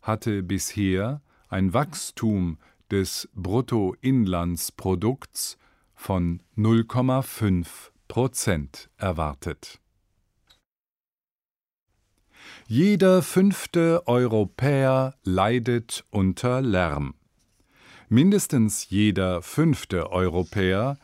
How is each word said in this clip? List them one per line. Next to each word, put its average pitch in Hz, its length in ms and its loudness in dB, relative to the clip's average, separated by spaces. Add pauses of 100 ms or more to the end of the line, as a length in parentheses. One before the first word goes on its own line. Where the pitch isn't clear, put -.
hatte 107 420 -2
bisher 98 760 -2 (280)
ein 95 240 0
Wachstum 104 840 -2 (340)
des 98 420 -2
Bruttoinlandsprodukts 95 2250 -2 (380)
von 87 480 -2 (100)
null 113 300 2
Komma 127 380 0
fünf - 680 -4 (160)
Prozent - 880 -4
erwartet. 80 840 -6 (3000)
Jeder 185 540 4
fünfte 170 840 2
Europäer 131 1160 0
leidet 117 840 0
unter 107 520 0
Lärm. 80 520 0 (920)
Mindestens 131 800 2
jeder 95 520 2
fünfte 95 680 0
Europäer 92 920 0